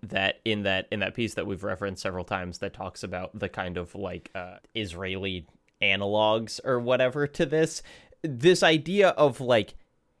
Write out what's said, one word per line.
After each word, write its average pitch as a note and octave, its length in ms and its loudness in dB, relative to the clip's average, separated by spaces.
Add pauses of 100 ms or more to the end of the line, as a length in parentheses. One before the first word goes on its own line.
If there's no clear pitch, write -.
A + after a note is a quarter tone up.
that G2 420 -2
in G#2 200 -2
that, F#2+ 260 0
in G#2+ 80 -2
that F#2+ 160 -4
piece A2+ 200 -4
that E2+ 120 -4
we've F#2+ 160 -6
referenced G2 400 -6
several F2+ 220 -4
times F2+ 340 -6
that G2 160 -8
talks F#2+ 300 -10
about F#2 340 -8
the G2 100 -4
kind F#2 280 -8
of, F2 180 -8
like, F2+ 400 -10
uh, F2+ 220 -10 (180)
Israeli F#2+ 720 -6 (340)
analogs G#2+ 840 2
or B2+ 160 2
whatever B2+ 480 2
to D#3+ 180 0
this, D#3 360 0 (400)
this D#3+ 420 4
idea E3+ 460 6
of, C#3+ 300 4
like, A#2+ 340 2 (460)